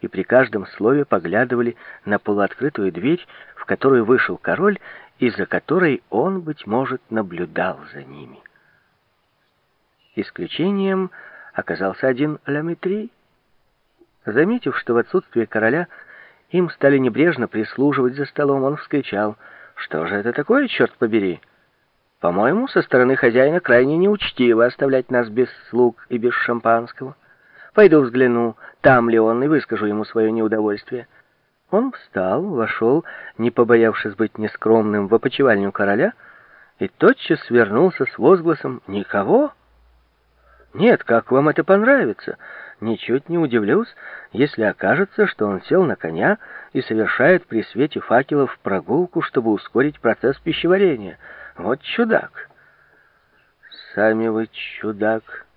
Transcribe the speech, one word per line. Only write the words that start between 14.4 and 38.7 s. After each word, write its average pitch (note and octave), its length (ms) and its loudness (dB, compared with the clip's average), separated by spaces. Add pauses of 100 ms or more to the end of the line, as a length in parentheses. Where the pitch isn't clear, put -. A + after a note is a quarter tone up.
что - 160 -4
в - 20 2
отсутствие A#2 500 -2
короля A#2 420 -2 (600)
им F3 220 0
стали C#3 260 2
небрежно B2+ 520 0
прислуживать B2+ 680 -2
за C#3+ 100 -6
столом, C#3 380 -2
он C3+ 160 -2
вскричал: G#2+ 580 -4 (380)
«Что - 320 -6
же F3+ 80 -4
это G3+ 180 -4
такое, A#3+ 360 -2
чёрт - 280 -2
побери? G#2 460 -2 (800)
По-моему, A#2 480 0
со - 120 0
стороны B2+ 360 2
хозяина C3 440 2
крайне C3 380 2
неучтиво B2+ 680 2
оставлять C3 460 0
нас A#2+ 180 0
без A#2 200 0 (200)
слуг A#2+ 400 0
и B2 80 -6
без A#2+ 160 0
шампанского. A#2+ 840 -2 (600)
Пойду E3+ 260 8
взгляну, A#2+ 560 2 (240)
там A#2+ 300 6
ли A#2 80 4
он, A2+ 260 2
и C#3+ 40 0
выскажу A#2 360 -2
ему G#2 220 -2
своё A2 240 0
неудовольствие». A2 760 -2 (640)
Он A#3+ 200 0
встал, G2 500 -4
вошёл, C3 600 0 (340)
не A#2 140 -2
побоявшись A2+ 640 2
быть G#2+ 220 -4
нескромным, G#2+ 680 0
в G2 80 0
опочивальню A2 560 2
короля G#2+ 440 0 (640)
и F#2+ 80 -4
тотчас - 600 0
вернулся A#2+ 580 2
с - 120 -14
возгласом: D3+ 720 2